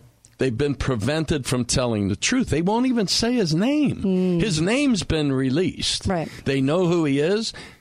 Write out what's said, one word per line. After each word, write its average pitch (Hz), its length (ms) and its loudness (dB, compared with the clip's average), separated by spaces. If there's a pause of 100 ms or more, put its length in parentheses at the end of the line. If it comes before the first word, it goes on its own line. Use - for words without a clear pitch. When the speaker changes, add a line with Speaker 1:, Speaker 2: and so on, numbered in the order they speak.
(380)
Speaker 1:
they've 123 180 0
been 143 200 0
prevented 139 720 -2
from 123 180 0
telling 117 420 0
the 98 80 0
truth. 247 360 0
They 160 120 0
won't 226 240 2
even 233 220 0
say 226 240 0
his 185 240 0
name. 262 460 0
Speaker 2:
Mm. 185 380 2
Speaker 1:
His 170 200 0
name's 226 420 2
been 151 300 0
released. 135 720 0
Speaker 2:
Right. 175 220 -2 (160)
Speaker 1:
They 139 160 0
know 156 260 2
who 170 200 2
he 139 120 2
is. 202 340 0 (280)